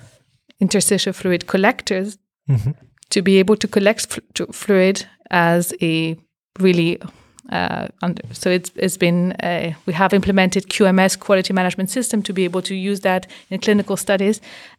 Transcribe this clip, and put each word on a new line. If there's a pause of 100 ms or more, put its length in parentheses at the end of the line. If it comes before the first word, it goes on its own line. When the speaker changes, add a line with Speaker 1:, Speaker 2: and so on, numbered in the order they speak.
(600)
Speaker 1:
interstitial
fluid
collectors (320)
Speaker 2:
Mm-hmm. (380)
Speaker 1:
to
be
able
to
collect
fl-, (140)
to
fluid (240)
as
a (420)
really, (500)
uh, (140)
under, (120)
so
it's,
it's
been, (100)
uh, (120)
we
have
implemented
Q
M
S,
quality
management
system,
to
be
able
to
use
that (220)
in
clinical
studies. (380)